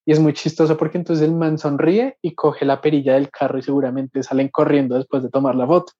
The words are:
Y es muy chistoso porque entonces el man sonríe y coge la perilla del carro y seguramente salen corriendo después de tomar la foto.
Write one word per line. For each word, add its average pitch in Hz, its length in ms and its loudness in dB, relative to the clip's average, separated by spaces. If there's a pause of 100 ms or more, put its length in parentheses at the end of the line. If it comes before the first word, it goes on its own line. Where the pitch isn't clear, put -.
Y 156 60 2
es 151 80 4
muy 151 140 4
chistoso 156 440 0
porque 156 200 -4
entonces 165 300 0
el 165 80 2
man 160 220 -2
sonríe 160 640 0
y 170 140 -6
coge 147 300 -2
la 135 160 0
perilla 139 320 0
del 139 160 0
carro 135 300 -4
y - 20 -6
seguramente 135 640 -4
salen 135 260 -2
corriendo 143 460 0
después 131 280 -4
de 120 60 -6
tomar 135 260 0
la 127 120 0
foto. 175 320 2